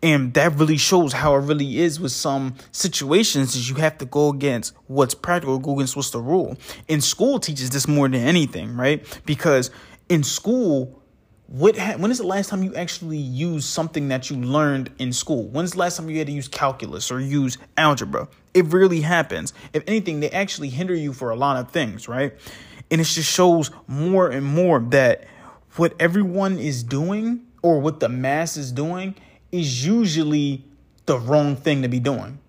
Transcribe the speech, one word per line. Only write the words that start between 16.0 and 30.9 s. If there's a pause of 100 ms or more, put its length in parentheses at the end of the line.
you
had
to
use
calculus
or
use (220)
algebra? (240)
It
rarely
happens. (180)
If
anything,
they
actually
hinder
you
for
a
lot
of
things,
right? (560)
And
it
just
shows (160)
more
and
more (100)
that (520)
what
everyone
is
doing (160)
or
what
the
mass
is
doing (360)
is
usually (420)